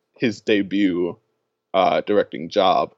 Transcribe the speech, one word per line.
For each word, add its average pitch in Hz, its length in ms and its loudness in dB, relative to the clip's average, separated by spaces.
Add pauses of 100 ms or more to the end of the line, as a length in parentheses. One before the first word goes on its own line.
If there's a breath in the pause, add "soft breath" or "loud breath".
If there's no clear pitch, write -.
(180)
his 110 240 -2
debut, 92 760 0 (560)
uh, 87 280 2
directing 90 480 -2
job, 87 480 0